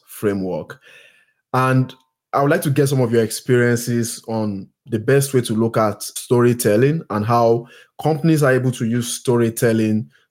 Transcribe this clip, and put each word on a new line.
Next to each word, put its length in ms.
framework. 720
And 400
I 80
would 80
like 120
to 80
get 180
some 120
of 120
your 120
experiences 1040
on 400
the 120
best 360
way 60
to 140
look 220
at 260
storytelling 1080
and 140
how 420
companies 400
are 100
able 200
to 140
use 220
storytelling 1000